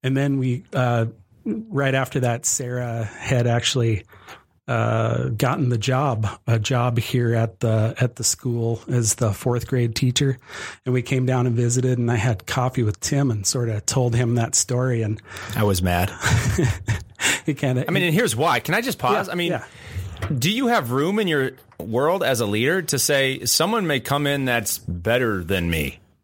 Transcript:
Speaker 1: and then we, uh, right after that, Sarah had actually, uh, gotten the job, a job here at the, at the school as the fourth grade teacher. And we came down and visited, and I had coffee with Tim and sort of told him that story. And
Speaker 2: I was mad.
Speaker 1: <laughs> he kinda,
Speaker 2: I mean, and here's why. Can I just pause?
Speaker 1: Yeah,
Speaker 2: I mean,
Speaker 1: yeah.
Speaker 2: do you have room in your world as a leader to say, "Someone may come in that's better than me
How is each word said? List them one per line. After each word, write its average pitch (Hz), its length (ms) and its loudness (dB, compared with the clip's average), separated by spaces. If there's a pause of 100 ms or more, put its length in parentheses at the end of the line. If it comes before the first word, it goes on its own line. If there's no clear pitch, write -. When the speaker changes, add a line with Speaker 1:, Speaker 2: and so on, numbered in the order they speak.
Speaker 1:
and 135 140 0
then 139 220 0
we, 127 340 -2
uh, 120 340 2 (380)
right 202 500 -2
after 135 260 0
that, 120 260 0
Sarah 123 580 -4
had 120 420 0
actually, 117 580 2 (640)
uh, 113 640 0
gotten 127 400 0
the 120 100 2
job, 127 480 0 (200)
a 117 120 2
job 120 400 0
here 120 360 0
at 113 260 0
the, 110 400 2
at 123 160 0
the 123 80 -8
school 117 640 -2
as 117 280 2
the 110 180 2
fourth 120 320 -2
grade 120 280 0
teacher. 131 440 2 (480)
And 127 80 2
we 127 80 2
came 127 240 0
down 127 200 2
and 123 80 2
visited, 123 440 2
and 120 120 2
I 120 60 2
had 110 300 0
coffee 127 360 0
with 107 180 0
Tim 139 300 0
and 104 160 -2
sort 123 220 -2
of 107 160 -4
told 123 320 2
him 120 200 2
that 117 180 0
story. 123 480 0
And 107 180 -2 (340)
Speaker 2:
I 107 100 0
was 95 180 2
mad. 90 280 2
Speaker 1:
<laughs> - 1400 -2
he 156 60 0
kinda, 127 340 0
Speaker 2:
I - 40 -4
mean, 185 140 0
and 165 100 2
here's 196 200 2
why. 123 260 2
Can 156 140 -2
I 214 60 2
just 247 180 -4
pause? 131 280 0
Speaker 1:
Yeah, - 60 -8
Speaker 2:
I 180 40 -4
mean, 175 160 0
Speaker 1:
yeah. - 120 -4 (760)
Speaker 2:
do 143 120 0
you 240 180 2
have 185 240 0
room 160 260 0
in 208 100 2
your 139 240 0 (260)
world 139 440 0
as 123 180 0
a 117 60 0
leader 120 340 0
to 151 180 -2
say, 135 460 0
"Someone 202 420 0
may 143 140 0
come 143 260 0
in 139 200 0
that's 120 320 0
better 104 680 0
than 87 240 0
me 78 300 -2 (260)